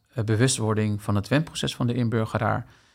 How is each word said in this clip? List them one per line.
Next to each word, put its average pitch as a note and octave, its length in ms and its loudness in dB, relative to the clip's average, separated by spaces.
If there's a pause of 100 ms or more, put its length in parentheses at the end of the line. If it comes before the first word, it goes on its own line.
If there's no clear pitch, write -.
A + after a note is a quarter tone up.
(140)
eh, A#2 100 -2
bewustwording G#2+ 800 2
van G2+ 140 0
het G2+ 120 0
wendproces - 480 -2
van - 120 -2
de A#2+ 60 0
inburgeraar. A2+ 720 0 (300)